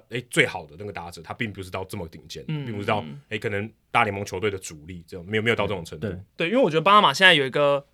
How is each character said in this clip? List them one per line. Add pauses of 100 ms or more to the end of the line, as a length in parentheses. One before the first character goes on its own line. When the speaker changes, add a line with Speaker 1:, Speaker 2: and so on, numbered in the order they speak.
Speaker 1:
诶，
最
好
的
那
个
打
者，
他
并
不
是
到
这
么
顶
尖，
Speaker 2:
嗯。
Speaker 1:
并
不
是
到， (240)
诶，
可
能 (220)
大
联
盟
球
队
的
主
力，
这
种，
没
有，
没
有
到
这
种
程
度。
Speaker 3:
对。 (180)
Speaker 2:
对，
因
为
我
觉
得
巴
拿
马
现
在
有
一
个